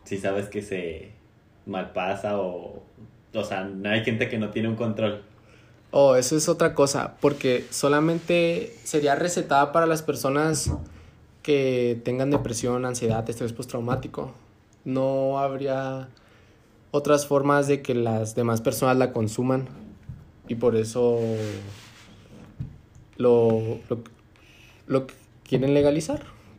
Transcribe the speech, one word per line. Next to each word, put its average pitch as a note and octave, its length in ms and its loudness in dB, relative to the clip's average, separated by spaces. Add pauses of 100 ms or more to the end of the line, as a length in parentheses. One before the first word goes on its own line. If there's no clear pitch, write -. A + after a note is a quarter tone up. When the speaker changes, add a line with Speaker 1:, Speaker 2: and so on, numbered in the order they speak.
Speaker 1:
si G2+ 140 -8
sabes G2+ 320 -4
que G#2 120 -8
se F2+ 500 -8 (540)
malpasa G2 760 -4
o, F2+ 440 -8 (500)
o G#2+ 100 -4
sea, F#2+ 260 -6 (160)
hay A2 180 0
gente A2+ 260 0
que A#2+ 80 -6
no G#2+ 120 -2
tiene A2 180 -2
un A2+ 80 -2
control. A2 480 -2 (680)
Speaker 2:
Oh, C#3 260 8
eso B2+ 180 2
es D#3 140 2
otra D#3+ 260 2
cosa, C#3 460 2
porque C3 480 2
solamente E3 1120 2
sería C#3+ 320 2
recetada D3 560 2
para E3 140 4
las D#3+ 160 0
personas D3 680 0 (720)
que B2+ 600 2
tengan C3 260 0
depresión, B2 560 -2
ansiedad, A2+ 440 -2
estrés A#2 240 -6
postraumático. B2 800 -6 (500)
No C3+ 560 0
habría C3+ 720 -2 (800)
otras C#3+ 340 4
formas C#3+ 420 4
de C#3 140 2
que C3 140 -2
las A2+ 400 0
demás A#2 260 2
personas B2+ 360 2
la B2+ 160 2
consuman B2+ 520 0 (840)
y A#2+ 60 -4
por A2+ 200 2
eso A#2 440 2 (2000)
lo, A#2 640 4 (100)
lo, A#2 100 -4 (880)
lo C3 200 0 (400)
quieren C3 260 2
legalizar. D3 480 2 (380)